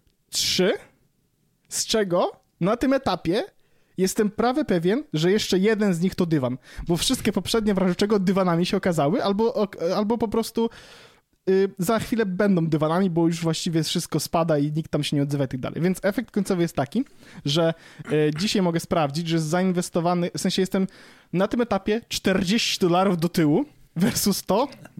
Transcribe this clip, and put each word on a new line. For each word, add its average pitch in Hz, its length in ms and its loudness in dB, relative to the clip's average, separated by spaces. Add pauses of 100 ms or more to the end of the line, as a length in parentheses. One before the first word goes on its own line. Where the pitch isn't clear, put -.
(300)
trzy, - 440 0 (960)
z - 160 -6
czego 226 460 0 (300)
na 202 160 0
tym 269 160 2
etapie 202 500 -2 (540)
jestem 190 340 0
prawie 254 340 0
pewien, 190 380 0 (100)
że 165 180 2
jeszcze 208 280 2
jeden 208 340 2
z 160 80 -4
nich 185 140 0
to 185 100 0
dywan, 131 320 0 (300)
bo 170 100 0
wszystkie - 340 0
poprzednie 208 420 0
w 190 40 -2
razie 185 180 2
czego 208 240 2
dywanami 180 460 2
się 202 120 0
okazały, 170 460 0
albo, 208 300 0
ok-, 202 240 -2 (180)
albo 214 220 0
po 220 100 -2
prostu, 226 420 -2 (800)
y, 190 280 4
za 202 220 0
chwilę 226 260 -2
będą 185 420 2
dywanami, 160 420 2
bo 165 180 2
już 165 140 -2
właściwie 165 420 -2
wszystko - 360 -4
spada 160 380 0
i 147 140 0
nikt 151 200 -6
tam 147 120 0
się 151 120 -4
nie 143 80 2
odzywa 143 200 -2
i 127 40 -2
tak 131 120 -8
dalej. - 220 -6
Więc 180 220 0
efekt 208 280 -2
końcowy 196 300 0
jest 170 140 -2
taki, 196 280 -2 (420)
że, 165 280 2 (380)
y, 151 280 2
dzisiaj 208 220 0
mogę 170 180 2
sprawdzić, 160 480 -2
że 160 80 0
jest 160 120 0
zainwestowany, 180 880 0
w - 40 -8
sensie 190 200 0
jestem 190 260 0 (460)
na 185 140 2
tym 240 140 -2
etapie 220 460 -2
czterdzieści 190 720 0
dolarów 185 380 2
do 170 120 0
tyłu 170 360 2 (300)
versus 196 480 0
to. 226 240 0 (320)